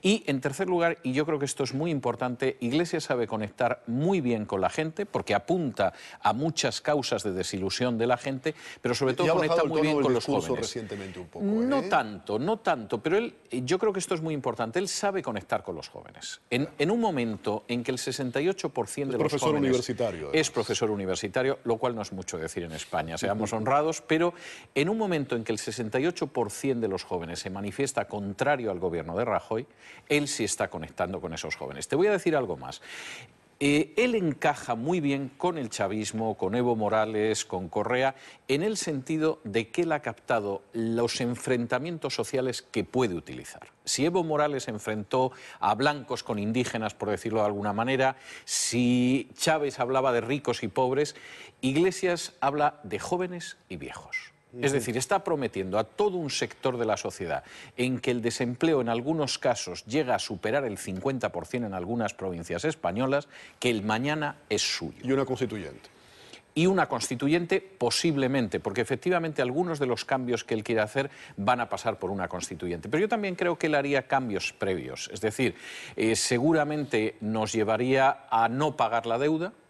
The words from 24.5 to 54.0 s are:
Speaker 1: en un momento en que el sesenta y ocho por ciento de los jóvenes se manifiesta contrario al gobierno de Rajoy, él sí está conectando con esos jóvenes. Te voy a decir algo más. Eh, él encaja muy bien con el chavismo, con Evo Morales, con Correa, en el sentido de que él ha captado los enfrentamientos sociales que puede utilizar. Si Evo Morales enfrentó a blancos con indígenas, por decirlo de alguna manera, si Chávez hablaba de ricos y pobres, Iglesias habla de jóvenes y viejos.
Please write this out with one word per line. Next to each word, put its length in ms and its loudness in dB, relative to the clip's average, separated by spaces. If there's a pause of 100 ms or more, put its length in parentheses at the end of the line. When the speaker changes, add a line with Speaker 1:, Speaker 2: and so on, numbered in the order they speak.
Speaker 1:
en 160 2
un 80 0
momento 380 0
en 80 -2
que 80 -2
el 60 -2
sesenta 400 -4
y 80 2
ocho 200 -2
por 240 -2
ciento 320 -2
de 60 0
los 160 -2
jóvenes 340 -6
se 100 -8
manifiesta 640 -4
contrario 640 0
al 80 -4
gobierno 360 -2
de 80 0
Rajoy, 440 -2 (400)
él 180 2
sí 160 -4
está 260 -2
conectando 520 -4
con 120 -6
esos 220 -6
jóvenes. 320 -10
Te 80 -4
voy 140 4
a 20 4
decir 240 2
algo 220 0
más. 260 -12 (800)
Eh, 360 2
él 200 4
encaja 580 0
muy 240 0
bien 380 0
con 220 0
el 120 -4
chavismo, 640 -2
con 200 0
Evo 180 4
Morales, 720 2
con 240 -6
Correa, 480 0 (320)
en 160 2
el 120 0
sentido 680 -2
de 240 -2
que 140 0
él 100 2
ha 80 0
captado 640 -2 (100)
los 480 0
enfrentamientos 920 -2
sociales 500 -2
que 200 -2
puede 320 2
utilizar. 540 -12 (160)
Si 200 0
Evo 200 2
Morales 420 2
enfrentó 640 0 (300)
a 160 4
blancos 480 0
con 160 -2
indígenas, 540 0
por 160 -2
decirlo 300 0
de 60 4
alguna 260 0
manera, 440 2 (280)
si 880 2
Chávez 440 2
hablaba 340 2
de 80 4
ricos 440 -2
y 40 -2
pobres, 460 0 (460)
Iglesias 800 2
habla 420 2
de 160 -6
jóvenes 580 -4 (120)
y 80 -10
viejos. 520 -10 (240)